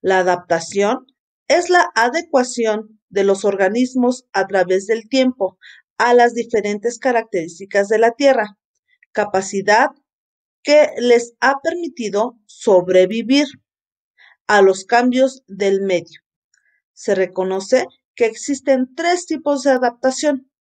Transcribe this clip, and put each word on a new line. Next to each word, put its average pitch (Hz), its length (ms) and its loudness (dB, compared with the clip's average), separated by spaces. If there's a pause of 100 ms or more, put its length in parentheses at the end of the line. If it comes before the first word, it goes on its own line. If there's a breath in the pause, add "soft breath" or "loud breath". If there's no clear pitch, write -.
La 190 200 0
adaptación 180 840 -2 (420)
es 349 200 0
la 359 260 2
adecuación 240 1120 -2
de 196 160 -2
los 196 200 0
organismos 247 880 -2
a 190 140 -2
través 190 400 -2
del 220 220 -4
tiempo 254 500 -2 (400 loud breath)
a 240 160 2
las 240 180 4
diferentes 220 680 -4
características 196 880 -4
de 214 100 0
la 226 140 2
Tierra, 254 440 0 (560)
capacidad 202 760 0 (720)
que 294 360 4
les 240 420 2
ha 277 200 0
permitido 254 880 -6
sobrevivir 196 1000 2 (1000 soft breath)
a 202 160 4
los 190 220 4
cambios 254 640 0
del 196 340 -2
medio. 180 380 -6 (720)
Se - 220 -4
reconoce 190 720 -2 (280)
que 240 120 0
existen 254 680 -4
tres 349 320 -2
tipos 294 380 -4
de 285 60 2
adaptación 262 800 -2 (100)